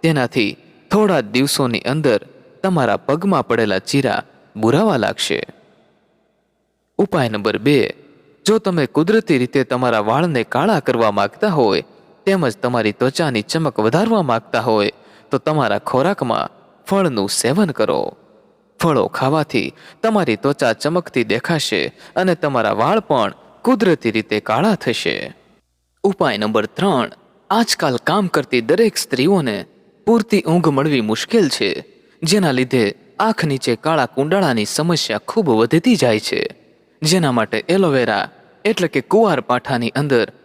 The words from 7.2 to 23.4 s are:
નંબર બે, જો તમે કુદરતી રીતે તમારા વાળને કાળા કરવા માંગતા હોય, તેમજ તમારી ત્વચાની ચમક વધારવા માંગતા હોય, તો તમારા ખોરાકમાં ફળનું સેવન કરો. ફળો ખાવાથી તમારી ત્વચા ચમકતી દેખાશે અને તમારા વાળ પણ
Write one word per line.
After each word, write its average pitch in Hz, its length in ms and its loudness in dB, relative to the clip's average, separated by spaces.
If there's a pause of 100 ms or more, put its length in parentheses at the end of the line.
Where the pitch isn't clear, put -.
નંબર 104 300 -2
બે, 131 360 2 (520)
જો 214 120 2
તમે 175 280 -2
કુદરતી 170 520 0
રીતે 127 260 0
તમારા 123 360 0
વાળને 127 440 0
કાળા 165 360 0
કરવા 117 300 0
માંગતા 104 380 -2
હોય, 113 360 0 (420)
તેમજ 180 260 0
તમારી 117 400 -2
ત્વચાની 127 500 -2
ચમક 156 380 -4
વધારવા 185 420 2
માંગતા 120 380 -2
હોય, 110 320 0 (380)
તો 139 80 0
તમારા 127 400 0
ખોરાકમાં 131 720 -2 (380)
ફળનું 143 400 0
સેવન 160 420 0
કરો. - 460 -2 (680)
ફળો 139 240 2
ખાવાથી 139 680 -2 (300)
તમારી 196 340 0
ત્વચા 135 360 0
ચમકતી 151 520 -2
દેખાશે 107 680 -2 (220)
અને 185 180 2
તમારા 123 380 0
વાળ 139 280 0
પણ 117 320 0 (300)